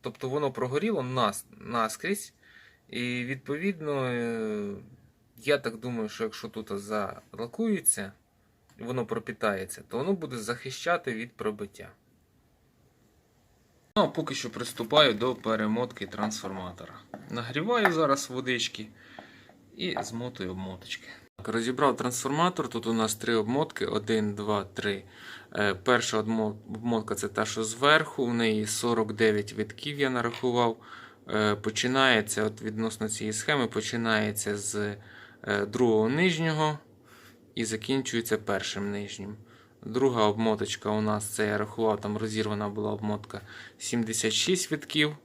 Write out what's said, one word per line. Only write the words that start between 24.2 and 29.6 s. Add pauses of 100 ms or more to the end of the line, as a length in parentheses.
два,
три. (520)
Е,
перша
одмо-, (140)
обмотка
це
та,
що
зверху,
в
неї
сорок
дев'ять
витків